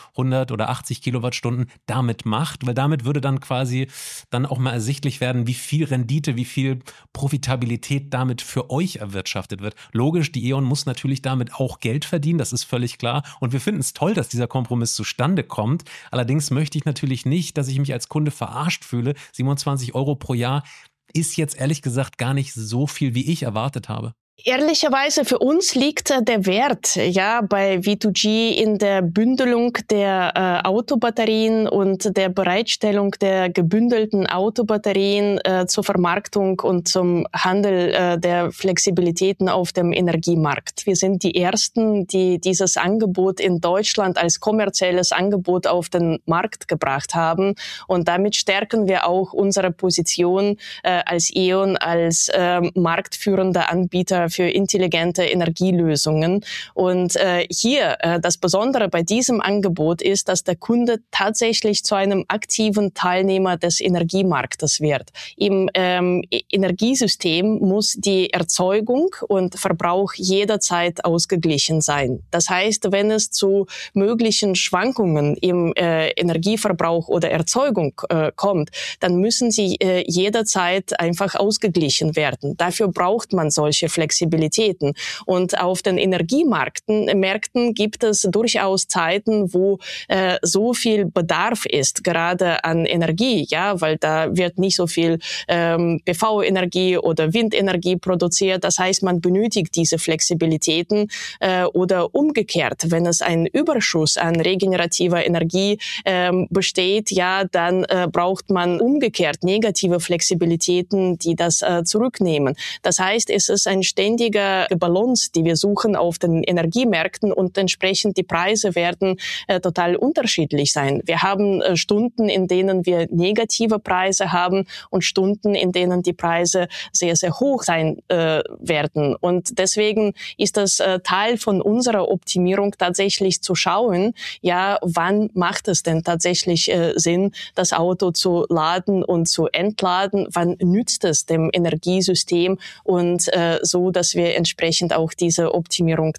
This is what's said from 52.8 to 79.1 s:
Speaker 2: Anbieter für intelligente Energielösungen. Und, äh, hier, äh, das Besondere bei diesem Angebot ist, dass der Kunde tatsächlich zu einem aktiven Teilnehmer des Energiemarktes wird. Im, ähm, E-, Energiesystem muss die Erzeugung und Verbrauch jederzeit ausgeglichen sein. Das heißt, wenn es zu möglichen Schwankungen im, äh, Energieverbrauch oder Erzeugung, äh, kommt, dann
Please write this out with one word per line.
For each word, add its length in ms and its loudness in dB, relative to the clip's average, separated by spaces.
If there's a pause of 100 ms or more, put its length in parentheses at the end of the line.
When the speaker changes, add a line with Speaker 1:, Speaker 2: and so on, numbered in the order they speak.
Speaker 2:
Anbieter 540 0
für 240 0
intelligente 720 0
Energielösungen. 1200 0 (300)
Und, 420 0
äh, 360 0
hier, 480 0
äh, 200 0
das 200 0
Besondere 500 2
bei 140 0
diesem 360 0
Angebot 640 0
ist, 280 0
dass 140 -2
der 120 -2
Kunde 420 0 (140)
tatsächlich 720 0
zu 100 0
einem 340 2
aktiven 680 0
Teilnehmer 600 2
des 240 0
Energiemarktes 1000 0
wird. 300 -2 (260)
Im, 380 2
ähm, 560 2
E-, 100 -2 (100)
Energiesystem 1080 0
muss 400 0
die 340 0
Erzeugung 800 0 (140)
und 320 0
Verbrauch 560 0
jederzeit 920 0
ausgeglichen 760 2
sein. 500 -2
Das 180 0
heißt, 420 0
wenn 200 2
es 180 0
zu 380 2 (260)
möglichen 640 2
Schwankungen 800 2
im, 400 2
äh, 380 2
Energieverbrauch 960 0
oder 200 2
Erzeugung, 800 0
äh, 260 2
kommt, 360 0 (300)
dann 160 2